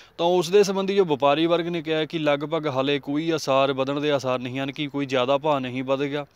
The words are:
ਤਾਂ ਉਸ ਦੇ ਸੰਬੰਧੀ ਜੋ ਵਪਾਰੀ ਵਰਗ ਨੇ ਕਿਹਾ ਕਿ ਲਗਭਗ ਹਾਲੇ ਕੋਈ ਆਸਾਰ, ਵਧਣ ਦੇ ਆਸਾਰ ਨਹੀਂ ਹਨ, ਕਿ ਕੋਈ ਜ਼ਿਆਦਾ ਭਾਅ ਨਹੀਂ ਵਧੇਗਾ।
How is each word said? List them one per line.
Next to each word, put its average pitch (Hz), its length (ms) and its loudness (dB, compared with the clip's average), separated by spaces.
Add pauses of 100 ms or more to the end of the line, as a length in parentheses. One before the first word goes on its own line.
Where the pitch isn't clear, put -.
(180)
ਤਾਂ 170 100 0
ਉਸ 175 220 2
ਦੇ 208 120 6
ਸੰਬੰਧੀ 196 340 0
ਜੋ 196 80 6
ਵਪਾਰੀ 143 420 2
ਵਰਗ 170 220 0
ਨੇ 170 140 -4
ਕਿਹਾ 156 220 -2
ਕਿ 165 140 -6
ਲਗਭਗ 151 500 0
ਹਾਲੇ 135 320 0
ਕੋਈ 151 300 -4
ਆਸਾਰ, 139 420 2
ਵਧਣ 135 280 -2
ਦੇ 147 100 0
ਆਸਾਰ 131 280 0
ਨਹੀਂ 127 220 -8
ਹਨ, 139 120 -6
ਕਿ 151 140 -6
ਕੋਈ 143 200 -4
ਜ਼ਿਆਦਾ 131 320 2
ਭਾਅ 143 220 0
ਨਹੀਂ 127 240 -6
ਵਧੇਗਾ। 139 520 -2